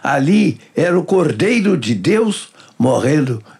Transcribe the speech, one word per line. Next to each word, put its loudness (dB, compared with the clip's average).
Ali 0
era 0
o 0
Cordeiro 0
de -2
Deus -2
morrendo 0